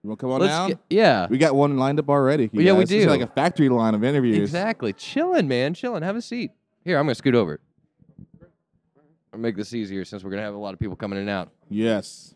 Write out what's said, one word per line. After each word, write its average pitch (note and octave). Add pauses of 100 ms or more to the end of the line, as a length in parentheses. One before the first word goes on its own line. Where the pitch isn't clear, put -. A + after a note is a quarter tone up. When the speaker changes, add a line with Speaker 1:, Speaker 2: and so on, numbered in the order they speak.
Speaker 1:
You G#2
wanna G#2+
come B2+
on C3
Speaker 2:
Let's D3
Speaker 1:
down? F3+
Speaker 2:
get, - (120)
yeah. D3+
Speaker 1:
We A#2+
got D3
one C#3+
lined C#3
up C#3+
already, C#3
you G#2+
Speaker 2:
Yeah, F#3
we F#3
Speaker 1:
guys. F3+
This G3+
is G3
Speaker 2:
do. E3
Speaker 1:
like C#3
a A#2
factory D3
line A2+
of G#2+
interviews. B2
Speaker 2:
Exactly. E3
Chilling, D#4+
man. C3
Chilling. A3+
Have G3
a A#3
seat. A#3 (340)
Here, E3+
I'm D3
gonna C#3
scoot C3
over. E2+ (1700)
I'll G#2
make A2+
this G#2
easier G2
since F#2+
we're G2
gonna G2+
have G#2
a G#2
lot G2+
of F#2
people G2+
coming G2
in G2
and G#2
out. F#2+ (180)
Speaker 1:
Yes. G#2+